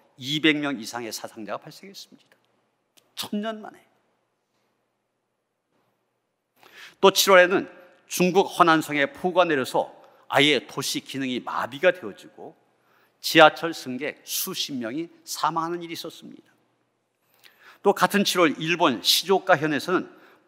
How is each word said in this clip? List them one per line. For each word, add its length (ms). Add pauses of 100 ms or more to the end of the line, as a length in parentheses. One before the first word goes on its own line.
(160)
이백 420
명 200
이상의 340
사상자가 460
발생했습니다. 800 (800)
천 260
년 220
만에. 240 (3250)
또 100
칠월에는 600 (380)
중국 340
허난성에 680
폭우가 320
내려서 500 (340)
아예 380
도시 340
기능이 400
마비가 520
되어지고 640 (640)
지하철 540
승객 500
수십 480
명이 360 (160)
사망하는 580
일이 100
있었습니다. 500 (1400)
또 120
같은 300
칠월 360
일본 420
시조카현에서는 1160 (300)